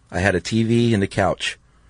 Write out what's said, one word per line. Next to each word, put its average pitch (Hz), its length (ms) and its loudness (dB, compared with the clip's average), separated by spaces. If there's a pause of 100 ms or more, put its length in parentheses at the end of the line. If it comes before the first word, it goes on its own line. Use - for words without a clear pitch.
(120)
I 87 80 -4
had 92 160 2
a 87 60 0
T 113 220 0
V 117 300 2
and 98 80 2
a 98 60 0
couch. - 500 -2 (320)